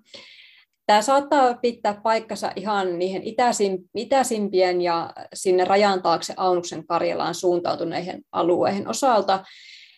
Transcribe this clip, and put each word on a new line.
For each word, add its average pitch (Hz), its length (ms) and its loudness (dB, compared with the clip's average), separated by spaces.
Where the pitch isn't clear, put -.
Tämä 208 160 6
saattaa 269 520 4
pitää 233 480 -4
paikkansa 220 540 -2
ihan 190 420 -2
niihin 185 240 -4
itäisim-, 214 600 0
itäisimpien 202 840 0
ja 170 320 -2
sinne 180 300 2
rajan 196 380 2
taakse 170 340 0
Aunuksen 175 500 -2
Karjalaan 170 480 -2
suuntautuneiden 170 880 -4
alueiden - 560 0
osalta. 208 560 0